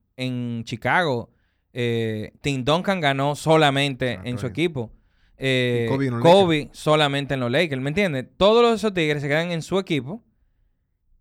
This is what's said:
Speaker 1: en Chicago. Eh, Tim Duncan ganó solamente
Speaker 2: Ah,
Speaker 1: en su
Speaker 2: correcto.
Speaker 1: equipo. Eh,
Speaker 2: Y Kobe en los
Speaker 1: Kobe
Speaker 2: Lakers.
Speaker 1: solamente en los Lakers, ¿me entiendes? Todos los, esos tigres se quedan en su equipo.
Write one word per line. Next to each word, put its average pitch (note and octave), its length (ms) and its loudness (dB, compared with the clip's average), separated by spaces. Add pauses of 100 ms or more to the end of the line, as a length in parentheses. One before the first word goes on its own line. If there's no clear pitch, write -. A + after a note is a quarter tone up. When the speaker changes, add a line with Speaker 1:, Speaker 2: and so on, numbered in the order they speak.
(160)
Speaker 1:
en B2 480 -6
Chicago. B2+ 680 -2 (420)
Eh, A2+ 680 -4
Tim C3+ 240 -4
Duncan F3+ 360 0
ganó C#3 340 0
solamente C#3 840 2
Speaker 2:
Ah, F#2 60 -14
Speaker 1:
en B2 120 -6
su G2 60 -8
Speaker 2:
correcto. B2 180 -6
Speaker 1:
equipo. D3 320 -4 (460)
Eh, B2 480 0
Speaker 2:
Y A2+ 60 0
Kobe C3+ 140 0
en B2+ 80 -2
los A#2 80 -4
Speaker 1:
Kobe E3+ 380 6
Speaker 2:
Lakers. - 180 -12
Speaker 1:
solamente C#3+ 560 0
en C3 60 -2
los A#2+ 100 -2
Lakers, C#3+ 320 0
¿me C#3 80 -4
entiendes? D3+ 360 -2 (100)
Todos G#3+ 260 6
los, A#3 140 4
esos G#3 180 -2
tigres D3+ 280 -2
se D3 60 -4
quedan D#3+ 240 0
en E3 100 -4
su F3+ 160 -4
equipo. E3+ 440 -6 (1000)